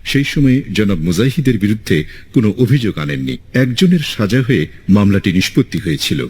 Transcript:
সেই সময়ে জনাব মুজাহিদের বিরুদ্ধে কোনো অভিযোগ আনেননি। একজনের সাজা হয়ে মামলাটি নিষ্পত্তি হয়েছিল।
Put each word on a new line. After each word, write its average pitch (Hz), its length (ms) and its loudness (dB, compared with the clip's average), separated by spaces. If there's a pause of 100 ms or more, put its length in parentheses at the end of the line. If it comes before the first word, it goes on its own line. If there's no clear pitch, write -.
সেই 139 180 0
সময়ে 139 380 2 (120)
জনাব 98 260 0
মুজাহিদের 113 600 0
বিরুদ্ধে 101 440 0 (300)
কোনো 107 240 2
অভিযোগ 120 400 0
আনেননি। 123 400 -6 (160)
একজনের 135 460 2
সাজা 117 420 -2
হয়ে 107 260 0 (220)
মামলাটি 101 440 2
নিষ্পত্তি 95 460 0
হয়েছিল। 71 500 -4